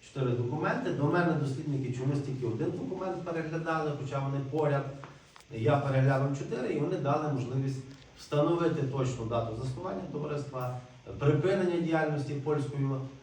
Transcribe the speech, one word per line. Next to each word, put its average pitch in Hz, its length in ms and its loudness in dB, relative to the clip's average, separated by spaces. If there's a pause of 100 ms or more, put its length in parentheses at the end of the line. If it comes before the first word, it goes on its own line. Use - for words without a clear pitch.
чотири 127 240 -2
документи. 160 600 0
До 143 140 0
мене 165 280 4
дослідники 139 600 -2
чомусь 135 260 0
тільки 127 280 -4
один 113 240 0
документ 185 540 -4
переглядали, 160 640 -2 (120)
хоча 139 160 -4
вони 135 220 -2 (100)
поряд. 143 340 2 (680)
Я 139 240 4
переглянув 135 640 4
чотири, - 360 -2
і 147 40 0
вони 170 180 0
дали 151 360 2
можливість 131 460 0 (400)
встановити 151 640 2
точну 127 420 -2
дату 113 380 0
заснування 185 400 -4 (100)
товариства, 135 640 -4 (420)
припинення 175 600 4
діяльності 151 540 2
польською 139 640 0 (220)